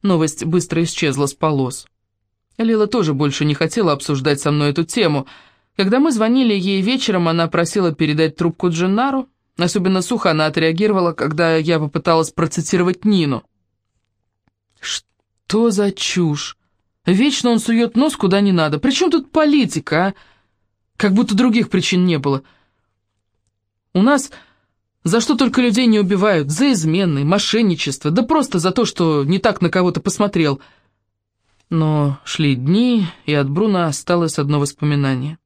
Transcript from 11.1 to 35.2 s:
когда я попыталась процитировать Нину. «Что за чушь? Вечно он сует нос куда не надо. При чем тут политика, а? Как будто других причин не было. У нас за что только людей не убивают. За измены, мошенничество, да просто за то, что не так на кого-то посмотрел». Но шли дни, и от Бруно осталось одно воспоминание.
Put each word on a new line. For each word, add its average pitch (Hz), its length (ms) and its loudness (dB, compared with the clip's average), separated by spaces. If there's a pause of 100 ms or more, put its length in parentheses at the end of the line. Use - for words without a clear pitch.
когда 160 460 0
я 160 220 0
попыталась 160 520 0
процитировать 175 720 -2
Нину. 165 400 0 (1400)
«Что - 920 -4
за 202 220 0
чушь? 165 680 -4 (480)
Вечно 240 440 2
он 233 100 2
сует 233 380 0
нос - 180 2
куда 196 240 2
не 202 140 2
надо. 156 260 0
При 269 120 0
чем 339 200 0
тут 311 220 -2
политика, 294 720 0
а? 196 80 -4 (840)
Как 208 160 0
будто 214 240 2
других 233 340 2
причин 180 360 0
не 170 120 0
было. 135 260 -2 (1500)
У 185 80 2
нас 269 300 2 (720)
за 190 160 2
что 254 160 0
только 262 260 2
людей 240 260 2
не 214 120 4
убивают. 185 520 2
За 247 200 2
измены, 160 540 0
мошенничество, 180 840 0
да 220 120 2
просто 277 360 0
за 180 120 0
то, 226 140 0
что 156 400 0
не 180 140 0
так 202 220 0
на 175 80 2
кого-то 180 300 0
посмотрел». 180 640 0 (1080)
Но 151 540 0
шли 143 320 -2
дни, 196 520 0 (180)
и 147 80 -2
от 139 160 0
Бруно 180 380 0
осталось 165 520 -2
одно 147 220 0
воспоминание. 143 840 -2